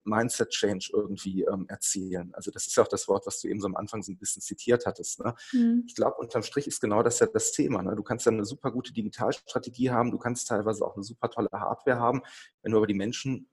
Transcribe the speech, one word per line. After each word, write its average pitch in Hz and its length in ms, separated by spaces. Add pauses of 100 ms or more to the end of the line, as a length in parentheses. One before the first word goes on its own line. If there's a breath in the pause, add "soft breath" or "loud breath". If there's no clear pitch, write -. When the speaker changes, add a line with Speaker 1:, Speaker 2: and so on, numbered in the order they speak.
Speaker 1:
Mindset 110 440
Change 101 420
irgendwie, 98 520
ähm, 95 260
erzielen. 92 640
Also - 180
das - 160
ist - 120
ja 113 40
auch - 60
das - 200
Wort, 98 180
was - 160
du - 60
eben 104 120
so 101 60
am 92 100
Anfang 104 260
so 101 80
ein 90 60
bisschen - 240
zitiert - 460
hattest, - 360
ne? 120 120 (180 loud breath)
Speaker 2:
Mhm. 240 340
Speaker 1:
Ich - 80
glaub, - 240
unterm 117 240
Strich - 240
ist - 140
genau 107 220
das 117 160
ja 117 80
das - 260
Thema, 113 300
ne? 92 120
Du 107 80
kannst 117 220
ja 117 80
eine 107 140
super 135 260
gute 123 220
Digitalstrategie 120 960
haben, 120 200
du - 60
kannst - 320
teilweise 104 380
auch - 80
eine 98 100
super - 240
tolle 113 240
Hardware 117 480
haben. 127 220 (400 loud breath)
Wenn 110 100
du 110 60
aber 107 80
die 104 80
Menschen 117 580